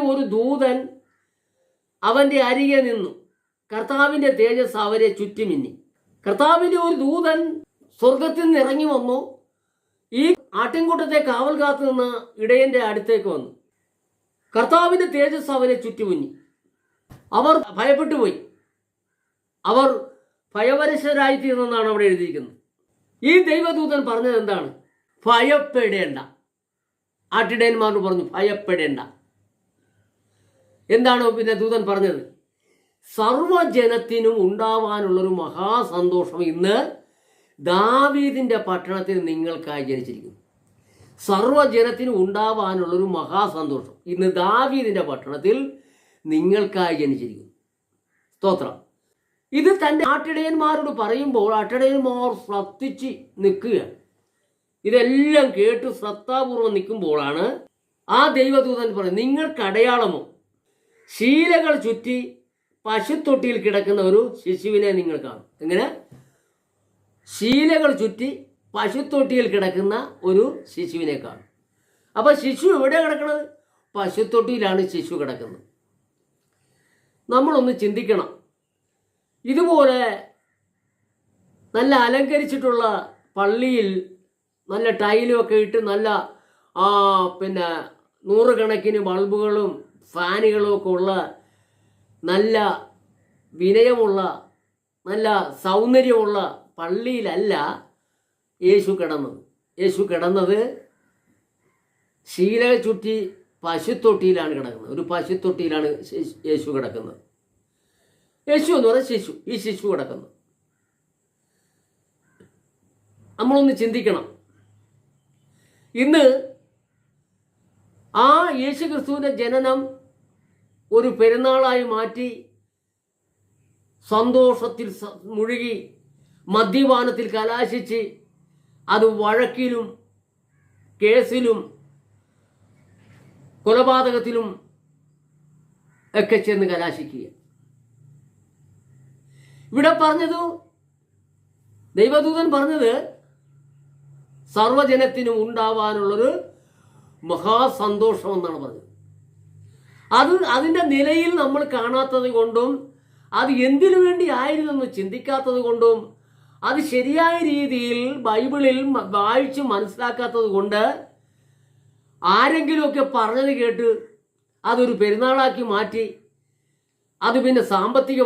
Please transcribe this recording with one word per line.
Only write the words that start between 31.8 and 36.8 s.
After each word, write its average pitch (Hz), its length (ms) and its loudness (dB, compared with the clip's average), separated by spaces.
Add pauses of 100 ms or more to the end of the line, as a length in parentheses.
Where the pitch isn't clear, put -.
പറഞ്ഞത്? 190 300 0 (960)
"സർവ്വജനത്തിനും 233 1200 0 (100)
ഉണ്ടാവാനുള്ളൊരു 208 840 -2 (100)
മഹാസന്തോഷം 180 1000 -2 (100)
ഇന്ന് 185 240 0 (960)